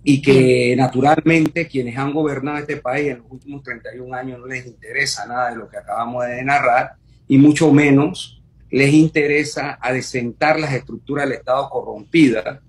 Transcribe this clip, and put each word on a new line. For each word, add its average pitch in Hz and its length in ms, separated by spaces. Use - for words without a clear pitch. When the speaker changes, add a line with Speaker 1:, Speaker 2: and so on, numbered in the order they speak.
Speaker 1:
Y 139 180
que, 135 120
Speaker 2:
Bien. 127 440
Speaker 1:
naturalmente, 156 880
quienes 123 300
han 139 160
gobernado 147 460
este 147 180
país 139 300
en 123 100
los 120 100
últimos 139 360
treinta 117 320
y - 20
un 127 160
años 127 260
no 123 60
les 127 220
interesa 117 580
nada 120 240
de 117 60
lo 110 120
que 104 100
acabamos 117 500
de 123 160
narrar, 131 500
y 135 120
mucho 147 340
menos 147 680
les 139 240
interesa 147 880
adecentar 127 760
las 143 140
estructuras 139 540
del 123 120
Estado 131 320
corrompidas 113 960